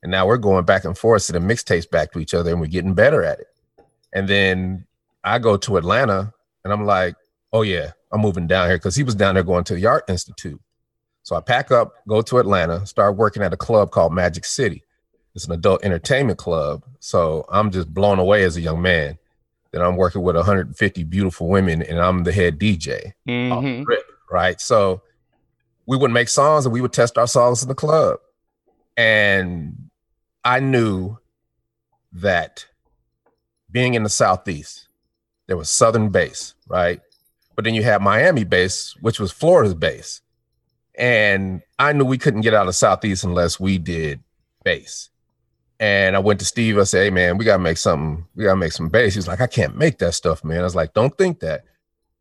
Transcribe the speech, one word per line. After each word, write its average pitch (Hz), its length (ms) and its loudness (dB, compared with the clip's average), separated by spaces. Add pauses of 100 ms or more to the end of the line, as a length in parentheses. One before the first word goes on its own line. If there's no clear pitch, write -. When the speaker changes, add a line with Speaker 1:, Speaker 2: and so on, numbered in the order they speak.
Speaker 1:
And 90 80 -6
now 95 140 2
we're 117 100 4
going 98 280 2
back 95 200 2
and 85 120 -6
forth, 113 260 2
sending 87 280 -2
mixtapes 95 400 -2
back 78 220 -2
to 85 80 -8
each 76 120 -8
other, 85 200 -2
and 85 80 -2
we're 78 80 -6
getting 90 260 -4
better 113 300 4
at 73 160 -4
it. - 80 -20 (640)
And 98 160 -4
then 92 580 0 (380)
I 113 160 0
go 113 160 2
to 95 220 -2
Atlanta, 101 540 0 (300)
and 98 100 -4
I'm 107 140 -2
like, 92 300 0 (360)
"Oh, 113 100 2
yeah, 87 280 -4 (220)
I'm 110 80 0
moving 92 260 0
down 90 220 2
here," 92 100 2
'cause 90 160 -4
he 147 80 0
was 123 140 -2
down 98 180 2
there 95 80 2
going 87 220 0
to 90 100 -6
the 90 120 -2
Art 139 220 2
Institute. 90 520 -8 (640)
So - 100 -8
I 82 60 -4
pack 127 320 0
up, 117 200 4 (140)
go 110 160 2
to 123 160 0
Atlanta, 95 480 0
start 101 300 2
working 107 260 0
at 90 100 -2
a 92 40 -6
club 104 340 2
called 85 240 2
Magic 87 300 -2
City. - 400 -4 (500)
It's 95 120 -14
an 85 60 -8
adult 90 300 2
entertainment 104 560 -2
club. 76 460 -4 (160)
So 80 480 -2
I'm 104 220 0
just 85 240 -6
blown 98 240 2
away 98 260 4
as 87 140 -2
a - 20 -6
young 82 220 -4
man. 80 340 0 (540)
Then - 100 -6
I'm 90 160 0
working 92 240 0
with 87 160 0
a 85 60 2
hundred 92 340 0
fifty 95 280 -4
beautiful 85 440 -4
women, 90 320 2
and 82 180 -4
I'm 90 260 0
the 85 80 0
head 87 260 0
D 101 180 0
J. 78 180 -8
Off - 100 -10 (200)
the - 80 -6
Speaker 2:
Mm-hmm. 123 520 -4
Speaker 1:
rip, 117 200 -2 (260)
right? 90 300 0
So 98 400 2 (840)
we 135 100 0
would 131 140 2
make 120 180 2
songs, 143 380 4
and 117 80 0
we 127 80 -2
would 123 100 -4
test 120 240 2
our 117 100 4
songs 123 360 2
in 131 80 -8
the 135 40 -4
club. 151 440 0 (760)
And 98 960 0 (560)
I 123 160 2
knew 110 560 -2 (960)
that 87 540 -4 (1040)
being 123 240 0
in 110 80 0
the 104 80 -2
Southeast, - 800 -2 (580)
there 92 100 -2
was 80 140 -8
Southern 113 400 2
bass, - 440 -2 (140)
right? 87 320 -2 (560)
But 104 80 -6
then 113 80 -2
you 113 120 0
had 104 180 2
Miami 110 420 2
bass, 92 560 -2
which - 180 -2
was 101 140 -4
Florida's 151 400 4
bass. - 480 -6 (760)
And 101 680 0 (160)
I 143 160 2
knew 139 100 2
we 127 140 0
couldn't 107 240 0
get 110 100 2
out 101 160 4
of 90 60 -4
Southeast 98 500 0
unless 87 340 -2
we 95 200 0
did 80 440 -6 (400)
bass. - 460 -6 (760)
And 98 320 2
I 98 60 2
went 101 180 2
to 95 80 -6
Steve, 110 320 0
I 98 60 4
said, 95 180 2
"Hey, 101 80 2
man, 90 280 2
we 110 60 -4
gotta 98 180 4
make 82 140 0
something, 80 480 -2 (120)
we 107 80 -6
gotta 95 120 4
make 85 160 -2
some 82 160 -6
bass." 107 280 2
He's 92 100 -6
like, 82 140 -6
"I 123 80 0
can't 76 280 -2
make 156 220 0
that 85 160 -2
stuff, - 300 -4
man." 82 160 -4
I - 20 -2
was 90 140 -4
like, 80 180 -2
"Don't 127 240 0
think 185 220 0
that. 78 240 -8 (560)